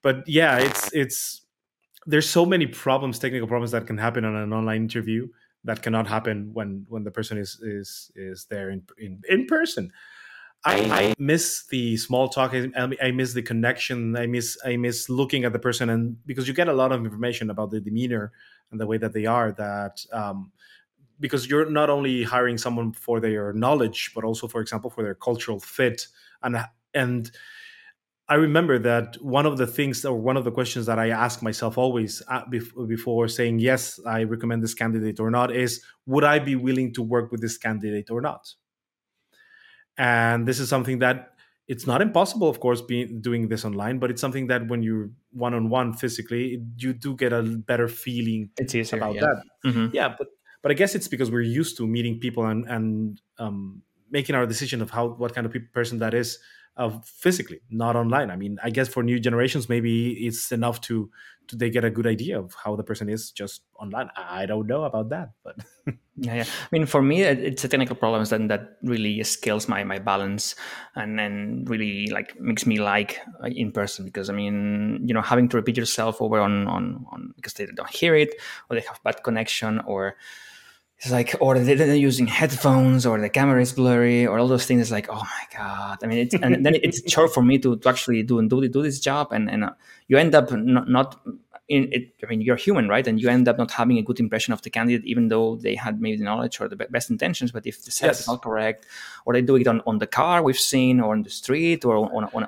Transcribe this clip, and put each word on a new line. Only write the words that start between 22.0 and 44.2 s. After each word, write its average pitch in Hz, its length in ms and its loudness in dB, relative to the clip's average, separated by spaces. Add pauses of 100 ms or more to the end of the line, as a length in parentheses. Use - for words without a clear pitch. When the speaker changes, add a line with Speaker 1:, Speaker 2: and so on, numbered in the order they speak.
Speaker 1:
hiring 120 360 0
someone 117 340 -4
for 117 260 -2
their 107 340 -2
knowledge, 120 600 0
but 113 100 -6
also, 113 240 -4
for 113 140 -6
example, 110 300 -8
for 113 120 -6
their 101 120 -4
cultural 117 440 -4
fit. - 480 -2 (360)
And, 123 140 -2 (360)
and 123 380 -2 (960)
I 147 80 4
remember 151 440 4
that 117 420 0
one 139 240 2
of 143 120 2
the 127 100 2
things, 135 360 -2
or 131 160 -2
one 127 160 0
of 131 100 0
the 120 60 0
questions 120 360 -4
that 113 100 0
I 113 120 2
ask 117 340 0
myself 110 340 -2
always, 123 500 0
uh, 127 180 -4
bef-, 120 420 -8
before 117 400 0
saying, 117 320 0
"Yes, 127 440 0
I 113 200 -2
recommend 117 400 -2
this 113 100 -4
candidate 110 460 -2
or 110 100 0
not," 120 260 2
is, 123 280 -2 (240)
"Would 139 160 2
I 147 160 6
be 139 160 -2
willing 127 380 0
to 123 100 -4
work 117 280 0
with 113 100 -6
this 113 180 -4
candidate 104 500 -4
or 117 120 -4
not?" - 340 -8 (1400)
And 120 500 2
this 127 120 0
is 131 80 -4
something 131 320 0
that, 127 340 0 (340)
it's 127 200 -8
not 131 140 2
impossible, 202 480 2
of - 100 -2
course, 120 220 0
being, 117 400 -6
doing 117 260 -2
this 110 160 -4
online, 110 360 -4
but 123 120 0
it's 123 100 -6